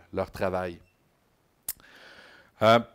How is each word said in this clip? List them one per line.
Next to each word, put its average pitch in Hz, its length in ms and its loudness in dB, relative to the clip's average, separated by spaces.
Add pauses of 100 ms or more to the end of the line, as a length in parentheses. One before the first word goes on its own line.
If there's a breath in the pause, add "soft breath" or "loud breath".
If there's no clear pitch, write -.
(120)
leur 95 180 -6
travail. 92 500 -6 (1800 loud breath)
Euh, 113 160 6 (160)